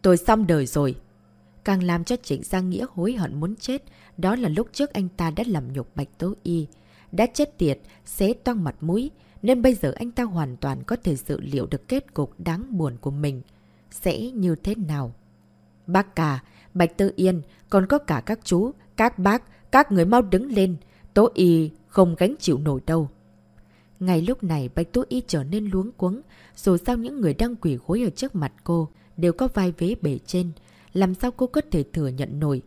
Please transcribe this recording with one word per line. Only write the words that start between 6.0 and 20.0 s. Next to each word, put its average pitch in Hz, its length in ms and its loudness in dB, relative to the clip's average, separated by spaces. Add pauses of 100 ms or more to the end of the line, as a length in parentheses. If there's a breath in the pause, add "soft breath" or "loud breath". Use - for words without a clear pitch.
Tố 185 160 -4 (100)
Y, 165 240 -4 (440 soft breath)
đã 190 220 2
chết - 240 -2
tiệt, 147 220 0 (260 soft breath)
xé 208 280 0
toang 233 300 -4
mặt 139 180 -4
mũi, 202 300 -2 (300 soft breath)
nên 240 200 2
bây 254 120 6
giờ - 220 -2
anh 233 160 -8
ta 247 120 -4
hoàn 160 340 -4
toàn 135 260 -4
có 233 120 -4
thể 170 200 -2
dự - 260 -6
liệu 139 240 -4
được - 220 -6
kết 269 260 -4
cục 143 240 -4
đáng 185 400 -4
buồn 135 240 -2
của 139 100 -6
mình 143 300 -4 (500 soft breath)
sẽ - 400 -4
như 180 240 0
thế 202 200 -6
nào. 147 380 -6 (760)
"Bác 190 280 2
cả, 147 280 0 (300 soft breath)
Bạch 170 240 2
Tư 196 180 4
Yên, 180 260 2 (280 soft breath)
còn 190 180 4
có 285 100 4
cả 156 280 -2
các 220 180 -4
chú, 202 280 0 (260 soft breath)
các 226 220 2
bác, 202 240 2 (280 soft breath)
các 277 200 6
người 175 140 6